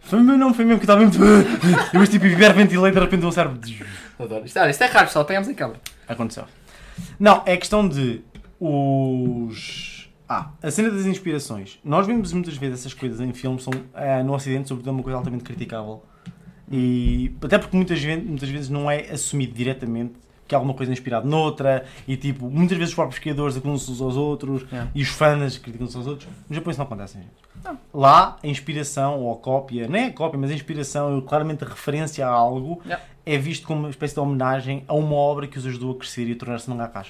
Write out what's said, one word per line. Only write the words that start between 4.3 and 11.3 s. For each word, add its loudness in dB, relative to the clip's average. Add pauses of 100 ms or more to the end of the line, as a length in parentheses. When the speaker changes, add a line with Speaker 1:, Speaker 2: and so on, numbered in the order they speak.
Speaker 2:
Isto, -4
olha, 6
isto 2
é 4
raro, 6
pessoal, 2
apanhamos -2
em -8
câmara. -8 (300)
Speaker 1:
Aconteceu. -6 (760)
Não, 8
é 2
questão 0
de -2 (380)
os, -4 (180)
ah, -6 (120)
a -6
cena 0
das -4
inspirações. -6